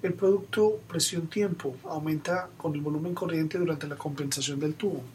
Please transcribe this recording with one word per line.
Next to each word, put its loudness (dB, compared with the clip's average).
El 0
producto 4
presión-tiempo 0
aumenta 0
con -2
el -2
volumen -2
corriente 0
durante 0
la -6
compensación -4
del 0
tubo. -2